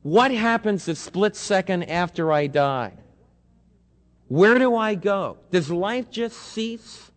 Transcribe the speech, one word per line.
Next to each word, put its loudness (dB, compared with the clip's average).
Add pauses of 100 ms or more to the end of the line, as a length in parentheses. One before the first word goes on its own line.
What 4
happens 0
the -4
split -2
second -2
after -2
I 2
die? 0 (1400)
Where 6
do 2
I -2
go? -4 (140)
Does -2
life -4
just -8
cease? -10